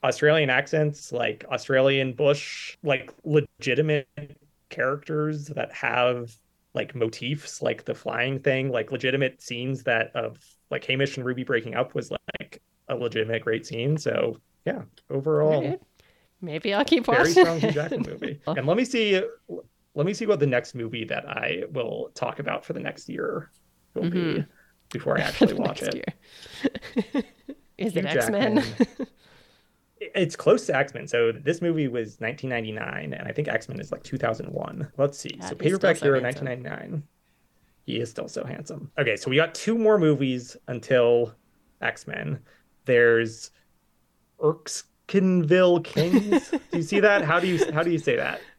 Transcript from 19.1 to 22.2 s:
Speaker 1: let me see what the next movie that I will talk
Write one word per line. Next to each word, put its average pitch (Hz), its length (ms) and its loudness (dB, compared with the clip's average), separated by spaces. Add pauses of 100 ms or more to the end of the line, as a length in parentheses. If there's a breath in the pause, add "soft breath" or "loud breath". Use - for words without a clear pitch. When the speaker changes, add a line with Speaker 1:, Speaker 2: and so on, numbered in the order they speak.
Speaker 1:
let 147 100 2
me 196 80 0
see 214 140 -4
what 202 120 4
the 147 60 4
next 123 300 0
movie 117 300 -6
that - 220 -6
I - 440 -4
will - 420 -6
talk - 240 -4